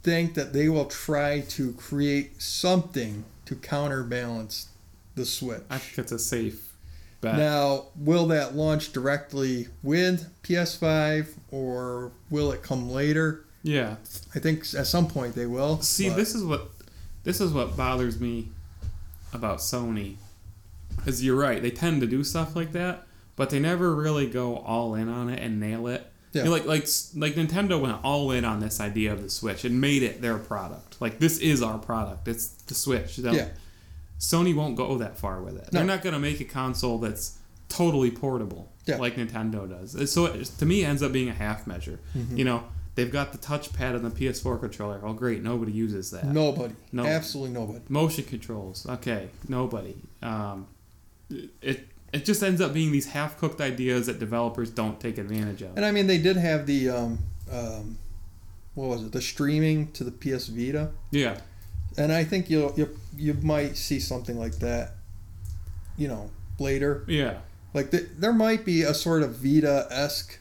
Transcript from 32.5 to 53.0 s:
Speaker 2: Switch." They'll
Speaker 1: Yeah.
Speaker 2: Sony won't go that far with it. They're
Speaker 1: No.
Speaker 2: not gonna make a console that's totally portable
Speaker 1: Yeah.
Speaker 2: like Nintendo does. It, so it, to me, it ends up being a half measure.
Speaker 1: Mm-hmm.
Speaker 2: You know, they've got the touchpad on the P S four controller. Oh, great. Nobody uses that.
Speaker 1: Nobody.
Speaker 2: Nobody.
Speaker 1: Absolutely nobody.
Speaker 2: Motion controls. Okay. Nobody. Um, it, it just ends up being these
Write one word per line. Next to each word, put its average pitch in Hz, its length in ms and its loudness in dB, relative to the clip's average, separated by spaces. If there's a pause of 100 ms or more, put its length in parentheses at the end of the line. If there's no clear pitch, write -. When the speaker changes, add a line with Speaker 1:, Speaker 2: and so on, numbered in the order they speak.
Speaker 2:
Switch." 123 420 0
They'll 120 180 2
Speaker 1:
Yeah. - 140 2 (720)
Speaker 2:
Sony 170 340 4
won't 147 220 0
go 127 220 0
that 104 180 -4
far 95 260 -4
with 95 140 -8
it. - 140 -12
They're 175 140 4
Speaker 1:
No. 190 100 4
Speaker 2:
not 185 80 -2
gonna 165 160 0
make 147 220 0
a 135 40 -4
console 127 540 0
that's 107 400 -4 (300)
totally 143 420 4
portable 113 600 -4 (160)
Speaker 1:
Yeah. 143 100 2
Speaker 2:
like 123 200 -2
Nintendo 110 520 -2
does. 92 260 -12
It, 139 140 0
so 170 180 4
it, - 180 -2 (140)
to 147 80 2
me, 190 160 6
it 160 60 4
ends 143 140 2
up 135 100 2
being 127 160 2
a 110 60 -2
half 107 320 -2
measure. 87 340 -8 (160)
Speaker 1:
Mm-hmm. 120 200 -2
Speaker 2:
You 131 80 4
know, 123 200 2 (320)
they've 123 160 0
got 139 200 -2
the - 60 -12
touchpad 139 560 -2
on 120 80 -2
the 117 80 -2
P 131 180 -2
S 120 120 -2
four 123 180 -2
controller. 104 460 -6
Oh, 110 100 -4
great. 113 280 0
Nobody 113 300 -2
uses 104 380 -2
that. 90 160 -4
Speaker 1:
Nobody. 139 480 2 (180)
Speaker 2:
Nobody. 123 220 2
Speaker 1:
Absolutely 135 400 -4
nobody. 113 240 -6 (100)
Speaker 2:
Motion 151 360 0
controls. 107 640 -8
Okay. 120 400 -4 (200)
Nobody. 113 460 -2 (260)
Um, 104 460 -6 (960)
it, 131 240 -4 (260)
it 147 120 -4
just 202 180 2
ends 185 200 4
up 147 100 2
being 156 180 2
these 143 180 2